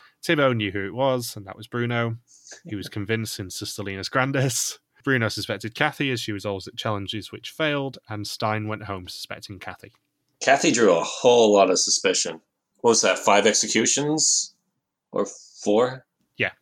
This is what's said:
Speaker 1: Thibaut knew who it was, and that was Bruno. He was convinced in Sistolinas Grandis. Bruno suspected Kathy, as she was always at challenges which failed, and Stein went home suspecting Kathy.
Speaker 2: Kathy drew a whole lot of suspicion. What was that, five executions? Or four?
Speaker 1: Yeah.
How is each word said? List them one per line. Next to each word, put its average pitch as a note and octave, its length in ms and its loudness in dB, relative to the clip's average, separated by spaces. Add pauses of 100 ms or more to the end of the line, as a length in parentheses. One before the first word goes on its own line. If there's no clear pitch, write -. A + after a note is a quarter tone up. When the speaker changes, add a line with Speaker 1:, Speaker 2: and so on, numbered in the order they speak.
(240)
Speaker 1:
Thibaut C#3+ 320 2
knew G#2 160 -2
who G2 140 -4
it G2 80 -8
was, B2+ 420 -2
and G2+ 120 -16
that F#2+ 100 -14
was A2 80 -18
Bruno. A#2+ 520 -2 (500)
He A2 80 -10
was F#2+ 120 -8
convinced G#2+ 520 -4
in F#2+ 100 -10
Sistolinas G2 640 -10
Grandis. C3 680 0 (280)
Bruno A#2+ 240 2
suspected G#2 460 -8
Kathy, D3 360 0
as B2+ 80 -4
she A2 140 -6
was G2 120 -8
always G2 220 -6
at - 80 -16
challenges G2+ 560 -6
which - 200 -14
failed, C#3+ 480 -4 (100)
and G#2 180 -8
Stein G#2+ 400 -2
went G#2+ 160 -6
home F#2+ 240 -10
suspecting - 500 -14
Kathy. F#2+ 360 -16 (480)
Speaker 2:
Kathy C#3 320 4
drew A2 200 6
a E2 100 4
whole A#2 500 6
lot G2 160 8
of F2 100 2
suspicion. F2 640 -2 (400)
What A#2+ 80 4
was G#2+ 120 4
that, F#2+ 160 2
five G2+ 300 4
executions? C#3 1040 0 (600)
Or G2 120 -2 (380)
four? B2+ 420 2 (320)
Speaker 1:
Yeah. G2+ 140 0 (100)